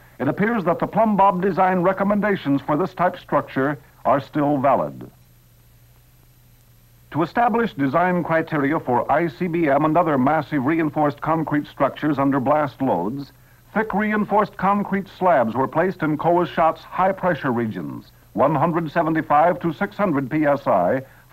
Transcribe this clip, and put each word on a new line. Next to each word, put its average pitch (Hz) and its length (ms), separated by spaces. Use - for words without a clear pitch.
it 127 100
appears 202 360
that 170 140
the 165 80
Plumbob 196 560
design 185 380
recommendations 190 840
for 147 160
this 185 160
type 180 240
structure 143 600
are 127 120
still 143 380
valid. 117 540
To 285 120
establish 240 520
design 175 500
criteria 160 560
for 123 320
I 165 160
C 175 180
B 165 220
M 143 160
and 156 100
other 165 220
massive 143 480
reinforced 151 560
concrete 151 460
structures 143 520
under 139 220
blast 147 400
loads, 123 500
thick 220 180
reinforced 214 640
concrete 196 500
slabs 135 360
were 131 140
placed 170 340
in 151 140
coa 170 300
shots 160 340
high 190 320
pressure 175 400
regions, 90 580
one 131 220
hundred 160 360
seventy-five 160 720
to 165 140
six - 240
hundred 143 320
P 151 160
S 143 200
I, 110 360